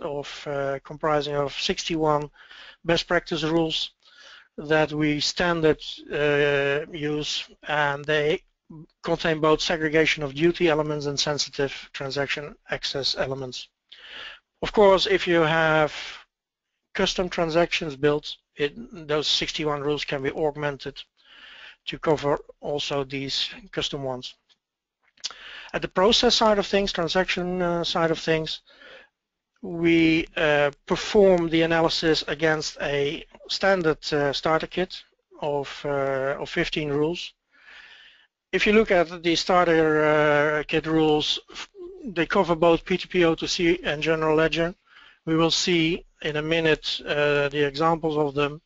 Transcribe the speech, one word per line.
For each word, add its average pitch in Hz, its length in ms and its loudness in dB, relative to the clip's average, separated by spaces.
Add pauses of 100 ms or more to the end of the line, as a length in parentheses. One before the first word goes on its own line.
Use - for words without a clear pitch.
of, 143 460 -8
uh, 139 360 -4
comprising 147 540 -2
of 143 160 -2
sixty-one 156 760 -2 (560)
best 165 220 0
practice 165 380 -2
rules 160 480 -2 (640)
that 156 340 2
we 151 300 0
standard, 165 600 2 (320)
uh, 143 800 0
use, 151 580 -6 (200)
and 147 360 -2
they 151 380 0 (600)
contain 165 360 0
both 156 220 4
segregation 156 600 0
of 139 120 -6
duty 170 340 2
elements 151 360 0
and 143 160 -2
sensitive - 720 -4
transaction 139 640 -6 (140)
access 135 460 -4
elements. 131 520 -6 (920)
Of - 100 -4
course, 190 340 6
if 190 200 0
you 170 160 4
have 156 500 4 (1000)
custom 185 340 -2
transactions 165 640 -2
built, 147 420 -2 (200)
it, 147 160 -2 (340)
those 147 220 -2
sixty-one 151 540 -2
rules 147 220 -4
can 139 180 -6
be 135 100 -2
augmented 147 680 -6 (840)
to - 120 -10
cover 143 400 0 (220)
also 143 440 -4
these 135 440 -6 (220)
custom 147 340 -6
ones. 127 300 -8 (1400)
At 165 80 -6
the 170 60 -4
process 220 460 4
side 214 240 4
of 190 80 0
things, 196 260 0
transaction, 180 680 -2
uh, 170 220 0
side 165 280 0
of 156 80 -2
things, 160 420 -2 (1040)
we, 165 640 2 (100)
uh, 147 340 4 (160)
perform 185 640 4
the 165 140 2
analysis 165 640 2
against 156 520 -2
a 143 440 -4 (240)
standard, 180 640 0
uh, 143 200 2
starter 160 340 0
kit - 360 -6 (380)
of, 143 440 -6
uh, 139 540 -2
of 147 100 -8
fifteen 156 420 -2
rules. 151 420 -2 (1200)
If 185 140 0
you 208 80 4
look 214 160 4
at 175 320 0
the 170 120 2
starter, 160 720 4
uh, 151 640 2
kit 156 180 -2
rules, 156 540 2 (100)
f-, - 200 -16 (340)
they 170 220 -4
cover 175 280 2
both 165 300 4
P 185 140 -2
two - 100 -12
P, 180 160 2
O 165 100 4
two 156 120 -6
C, 170 360 0
and 156 200 -6
general 156 340 0
ledger. 160 380 0 (500)
We 160 120 0
will 165 140 4
see 165 540 0 (160)
in 151 160 -6
a 151 60 -2
minute, 160 640 0
uh, 147 420 2
the 147 180 0
examples 156 520 0
of 143 160 0
them, 147 320 -2